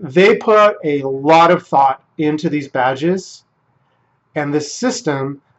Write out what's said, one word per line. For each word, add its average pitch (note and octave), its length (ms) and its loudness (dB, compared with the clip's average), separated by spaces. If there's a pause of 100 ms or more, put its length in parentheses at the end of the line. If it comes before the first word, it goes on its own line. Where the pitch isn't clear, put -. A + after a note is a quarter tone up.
they F3+ 360 2
put G#3 460 2
a C#3+ 200 -2
lot D3+ 480 4
of F3 160 0
thought C#3 360 0 (140)
into D#3 320 -2
these C#3+ 180 -6
badges C3+ 760 -4 (880)
and D3 180 -4
this D3+ 220 -4
system C#3 720 -6 (160)